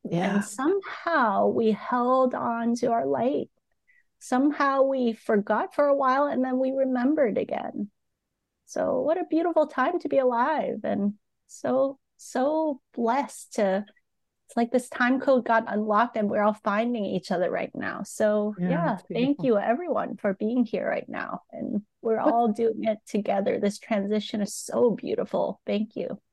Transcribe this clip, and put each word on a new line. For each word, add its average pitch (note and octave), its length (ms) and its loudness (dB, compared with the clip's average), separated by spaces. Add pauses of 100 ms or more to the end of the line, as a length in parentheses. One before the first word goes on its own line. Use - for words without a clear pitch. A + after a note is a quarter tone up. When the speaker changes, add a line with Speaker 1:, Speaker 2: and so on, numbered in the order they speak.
Speaker 1:
Yeah. F#3 340 0
Speaker 2:
And G3+ 60 0
somehow C4+ 1040 0
we A3 240 2
held B3 600 2
on A#3 440 -2
to - 100 0
our C#3 180 2
light. F3 460 0 (680)
Somehow C#4 680 2
we C4 300 2
forgot A3 640 0
for D4 100 4
a C#4 100 4
while C4+ 300 2
and C4 180 -2
then B3+ 140 -2
we C4 140 0
remembered C4 680 2
again. - 540 -4 (760)
So - 360 -2
what D#4 180 0
a E4+ 100 -4
beautiful E4 380 2
time D#4 320 -2
to D4 100 -6
be C#4 80 2
alive, B3+ 680 0
and G3+ 300 0 (320)
so, C4+ 540 -2 (180)
so D4 640 -2 (140)
blessed A#3+ 580 -2
to G3+ 320 0 (600)
it's - 80 -16
like A#3 160 0
this B3 160 0
time B3+ 320 0
code C4 240 4
got A3+ 240 2
unlocked G#3+ 480 0
and G#3 140 0
we're G#3+ 120 0
all G#3 120 4 (100)
finding A3+ 400 0
each F#3 280 -4
other F3 200 0
right - 240 -4
now. - 280 -6
So, G#3+ 540 0
Speaker 1:
Yeah, F3+ 120 0
Speaker 2:
yeah, E3+ 240 0
Speaker 1:
it's F3+ 100 -8 (100)
Speaker 2:
thank C#4 260 2
Speaker 1:
beautiful. C#4 60 -2
Speaker 2:
you, A3+ 120 6
everyone, B3+ 580 -2
for G3 200 -2
being A#3 280 0
here - 240 -2
right - 220 -4
now. - 320 -8 (100)
And - 300 -4 (200)
we're A3+ 220 2
Speaker 1:
What D4 100 4
Speaker 2:
all A#3 200 4
doing A3 320 -2
it G#3+ 200 0
together. G3+ 540 0
This G3+ 180 0
transition G#3 640 -2
is - 140 -4
so A#3 360 2
beautiful. - 720 -2
Thank G#3+ 320 -2
you. G3+ 240 -6 (120)